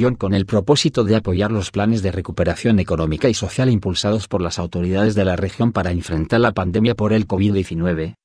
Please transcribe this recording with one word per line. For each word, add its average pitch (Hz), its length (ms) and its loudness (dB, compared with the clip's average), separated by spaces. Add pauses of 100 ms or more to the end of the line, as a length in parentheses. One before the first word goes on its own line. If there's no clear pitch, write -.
(160)
Con 98 160 -2
el 98 140 0
propósito 127 560 2
de 107 140 2
apoyar 104 340 0
los 104 220 -2
planes 104 300 0
de 95 100 0
recuperación 90 680 0
económica 80 500 0
y 110 60 2
social 127 340 -2
impulsados 101 600 0
por 90 120 -2
las 85 200 -4
autoridades 92 560 0
de 101 80 2
la 92 100 2
región 98 380 -2
para 90 180 -2
enfrentar 85 500 -2
la 117 120 4
pandemia 107 420 0
por 107 180 0
el 107 140 2
covid 101 260 0
diecinueve, 85 640 -2 (100)